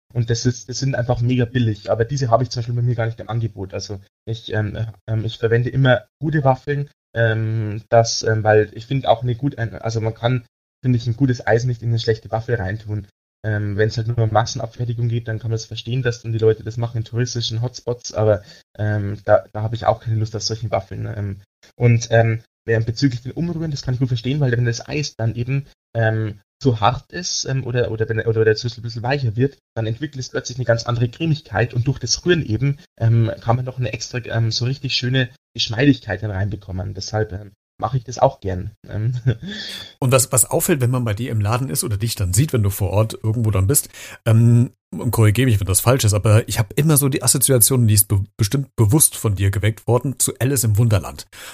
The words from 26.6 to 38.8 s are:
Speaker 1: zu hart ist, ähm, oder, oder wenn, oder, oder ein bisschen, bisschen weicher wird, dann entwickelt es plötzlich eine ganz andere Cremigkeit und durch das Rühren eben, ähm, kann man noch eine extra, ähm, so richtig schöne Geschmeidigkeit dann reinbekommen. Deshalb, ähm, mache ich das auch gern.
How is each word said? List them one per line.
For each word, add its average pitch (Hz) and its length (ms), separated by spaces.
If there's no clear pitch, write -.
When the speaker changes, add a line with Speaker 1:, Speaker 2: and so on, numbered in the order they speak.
Speaker 1:
zu 120 160
hart 120 320
ist, - 360
ähm, 131 200
oder, 120 240
oder 110 180
wenn, 110 120
oder, 110 220
oder 110 100
ein - 100
bisschen, 117 220
bisschen 117 180
weicher 123 320
wird, 127 240
dann 110 140
entwickelt 131 320
es - 80
plötzlich 127 300
eine 127 60
ganz 113 200
andere 120 240
Cremigkeit 123 640
und 120 140
durch 131 100
das - 260
Rühren 170 220
eben, 131 320
ähm, 113 400
kann 117 160
man 127 80
noch 127 160
eine 123 120
extra, - 260
ähm, 113 340
so 120 140
richtig 127 280
schöne 123 360
Geschmeidigkeit 117 680
dann 107 80
reinbekommen. 98 640
Deshalb, 107 380
ähm, 101 180
mache 120 160
ich 117 60
das 123 140
auch 131 220
gern. 92 300